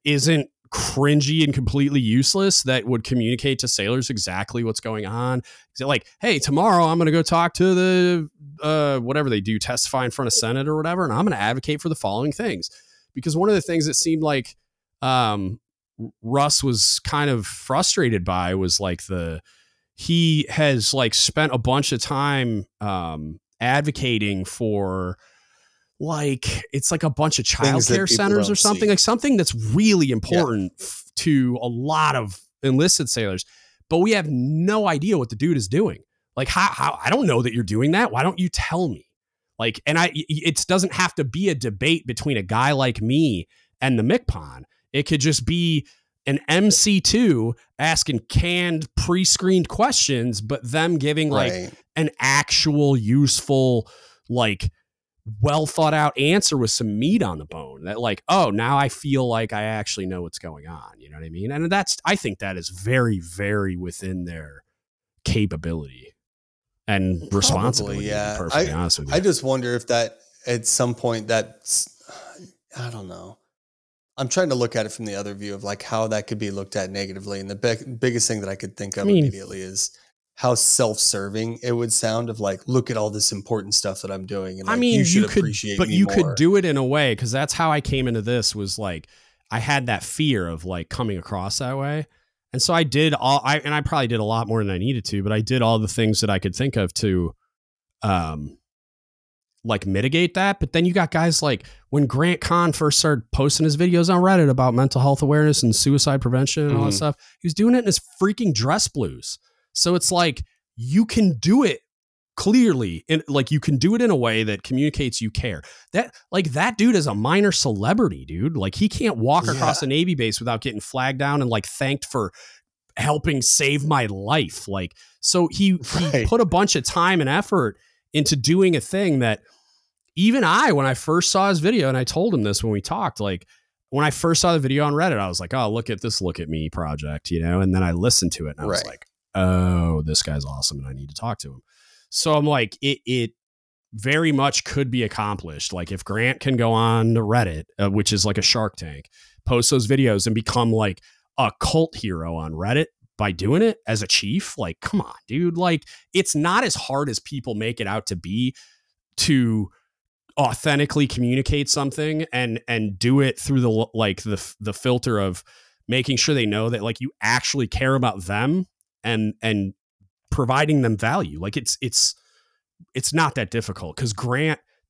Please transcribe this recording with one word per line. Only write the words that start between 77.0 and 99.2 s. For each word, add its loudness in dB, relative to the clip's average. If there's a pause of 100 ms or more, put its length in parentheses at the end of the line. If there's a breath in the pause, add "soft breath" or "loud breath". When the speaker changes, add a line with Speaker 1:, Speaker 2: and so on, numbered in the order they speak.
Speaker 2:
And -10
the -8
big, -4
biggest 0
thing -2
that -6
I -6
could -12
think -8
of -4
Speaker 1:
I 0
mean 6
Speaker 2:
immediately -6
is -6 (440 soft breath)
how 0
self-serving 0
it -2
would -2
sound -2
of, -10
like, -4
"Look 0
at -4
all -2
this -2
important -6
stuff -4
that -10
I'm -10
doing. -8
And, -8
Speaker 1:
I 0
Speaker 2:
like, 0
Speaker 1:
mean, 4
Speaker 2:
you 4
should 4
Speaker 1:
you 2
could, 0
Speaker 2:
appreciate -4
Speaker 1:
but 0
Speaker 2:
me 0
Speaker 1:
you 6
Speaker 2:
more." -2
Speaker 1:
could 2
do 4
it 2
in 0
a 0
way, 2
'cause -6
that's -2
how 0
I 0
came -2
into 0
this -2
was, -6
like, -6 (440 soft breath)
I -2
had -2
that -2
fear 0
of, -8
like, -8
coming -4
across -6
that -6
way. -6 (480)
And -2
so 0
I 4
did 2
all, 2
I, 0
and -4
I 0
probably 0
did 0
a 0
lot 0
more 0
than -2
I -2
needed -2
to, -2
but 0
I 2
did 0
all 4
the 0
things 0
that 0
I 0
could -4
think -2
of 0
to, 0 (680)
um, -2 (1080)